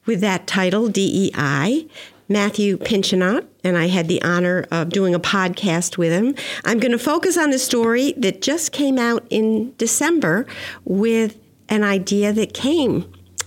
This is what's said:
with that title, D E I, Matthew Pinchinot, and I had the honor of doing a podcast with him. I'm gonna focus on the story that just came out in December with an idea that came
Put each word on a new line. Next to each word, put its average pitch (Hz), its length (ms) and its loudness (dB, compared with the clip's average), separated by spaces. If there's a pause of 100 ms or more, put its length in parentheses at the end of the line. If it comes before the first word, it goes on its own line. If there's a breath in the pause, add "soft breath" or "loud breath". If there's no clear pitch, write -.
with 214 160 0
that 185 260 0
title, 196 400 2
D 196 380 2
E - 100 0
I, 147 520 0 (420 loud breath)
Matthew 202 480 0
Pinchinot, 196 680 0 (200)
and 180 120 2
I 165 100 2
had 180 200 0
the 175 140 0
honor 175 500 0
of 170 200 -2
doing 190 220 2
a 175 60 0
podcast 180 800 -2
with 165 160 2
him. 233 220 0 (280 loud breath)
I'm 220 160 0
gonna 240 180 2
focus 311 400 0
on 302 120 2
the 262 100 0
story 240 560 0
that 190 260 -2
just 330 300 -2
came 269 260 0
out 233 320 0
in 220 480 0
December 233 680 0 (400 loud breath)
with 220 520 0 (300)
an 214 160 2
idea 202 480 2
that 214 220 0
came 262 580 0 (360)